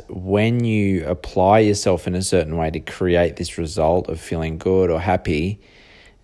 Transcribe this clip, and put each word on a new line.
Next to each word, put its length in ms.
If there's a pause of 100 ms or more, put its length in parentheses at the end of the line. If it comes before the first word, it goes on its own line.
(100)
when 540
you 420
apply 540
yourself 460
in 80
a 60
certain 380
way 120
to 80
create 580
this 200
result 540
of 100
feeling 380
good 320
or 100
happy, 600 (640)